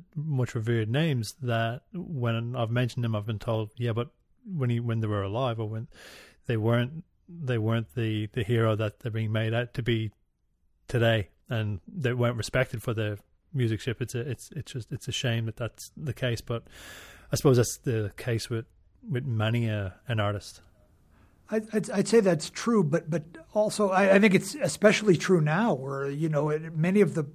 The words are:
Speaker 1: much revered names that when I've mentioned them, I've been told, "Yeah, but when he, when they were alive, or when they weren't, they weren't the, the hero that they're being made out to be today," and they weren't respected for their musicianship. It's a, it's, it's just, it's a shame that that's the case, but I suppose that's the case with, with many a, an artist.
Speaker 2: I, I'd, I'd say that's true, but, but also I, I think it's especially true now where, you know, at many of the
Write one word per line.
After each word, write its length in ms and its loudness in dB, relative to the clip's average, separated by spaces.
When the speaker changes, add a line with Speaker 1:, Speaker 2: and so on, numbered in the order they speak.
Speaker 1:
much 400 -2
revered 340 0
names 520 0
that 400 -2
when 640 -4
I've 160 -2
mentioned 320 0
them, 120 0
I've 120 -4
been 100 -4
told, 400 -4
"Yeah, 160 -2
but 160 -2
when 280 -2
he, 80 0
when 220 -2
they 60 0
were 140 0
alive, 380 -2
or 100 -4
when 180 -8
they 100 0
weren't, 460 0
they 300 -4
weren't 340 0
the, 400 -2
the 100 -2
hero 320 2
that 260 -4
they're 100 -6
being 200 -2
made 220 0
out 220 -4
to 80 -4
be 280 0
today," 420 2
and 400 -4
they 260 -2
weren't 240 0
respected 440 -2
for 140 -4
their 240 -4
musicianship. 480 -2
It's 140 -6
a, 60 -4
it's, 340 -8
it's 160 -10
just, 200 -10
it's 160 -10
a 40 -6
shame 340 -2
that 120 -8
that's 380 -10
the 180 -8
case, 280 -4
but 220 -6
I 40 0
suppose 220 4
that's 200 2
the 400 -4
case 320 -4
with, 160 -4
with 180 -4
many 420 0
a, 260 -4
an 120 -2
artist. 420 -4
Speaker 2:
I, 100 0
I'd, 180 -2
I'd 160 0
say 140 8
that's 280 2
true, 320 2
but, 280 0
but 140 -2
also 360 2
I, 260 6
I 40 10
think 160 8
it's 200 2
especially 640 4
true 240 4
now 320 2
where, 360 -4
you 200 -2
know, 200 2
at 280 -4
many 240 4
of 120 4
the 220 -2